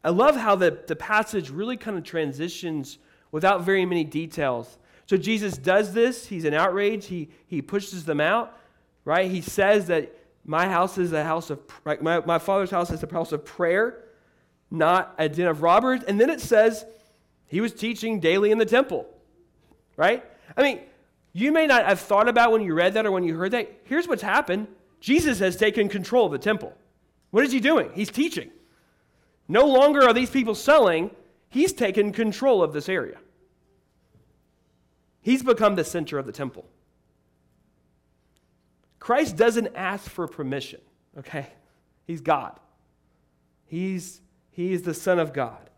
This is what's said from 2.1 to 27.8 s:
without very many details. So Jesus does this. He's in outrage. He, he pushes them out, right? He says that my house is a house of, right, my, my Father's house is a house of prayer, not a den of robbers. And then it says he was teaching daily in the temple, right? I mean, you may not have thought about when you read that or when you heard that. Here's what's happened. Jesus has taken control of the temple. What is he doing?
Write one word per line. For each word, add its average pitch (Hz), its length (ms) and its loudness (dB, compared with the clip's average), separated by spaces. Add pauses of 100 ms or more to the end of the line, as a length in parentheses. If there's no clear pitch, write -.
without 180 320 2
very 190 240 0
many 175 180 -2
details. 151 720 -6 (280)
So 196 100 0
Jesus 202 400 -2
does 185 360 2
this. 240 340 0
He's 170 180 -8
in 147 100 0
outrage. 196 520 0
He, 170 220 -10 (180)
he 147 160 -6
pushes 185 420 -8
them 160 160 -2
out, 185 380 -2 (460)
right? 180 260 0
He 185 100 -4
says 202 460 2
that 165 280 -2 (300)
my 160 220 0
house 185 320 0
is 175 140 0
a 151 100 -2
house 165 280 -4
of, 143 100 -8 (240)
right, 151 180 -4
my, 165 180 0
my 170 180 0
Father's 190 320 0
house 175 200 -2
is 156 120 -6
a 156 100 -12
house 165 200 -4
of 147 120 -6
prayer, 196 580 -2 (680)
not 165 480 2
a 156 100 0
den 170 180 -2
of 156 160 -2
robbers. 240 400 4
And 202 180 -2
then 262 100 4
it 285 100 -4
says 220 440 2 (640)
he 180 140 -2
was 226 120 -2
teaching 220 460 -6
daily 185 320 2
in 214 80 2
the 220 80 2
temple, 240 400 0 (920)
right? 208 280 2 (320)
I 254 60 2
mean, 285 180 0 (520)
you 247 200 0
may 311 140 4
not 233 200 4
have 190 140 0
thought 214 280 2
about 233 220 4
when 226 120 2
you 175 120 -2
read 180 200 2
that 220 120 0
or 196 60 0
when 185 120 -2
you 160 120 -2
heard 190 160 -4
that. 240 200 -4 (120)
Here's 349 240 -2
what's 247 140 -4
happened. 214 440 -2 (340)
Jesus 285 380 0
has 185 180 0
taken 202 320 0
control 208 380 0
of 151 60 -2
the 139 60 -6
temple. 202 380 -4 (540)
What 233 140 4
is 254 80 -2
he 262 80 0
doing? 254 340 2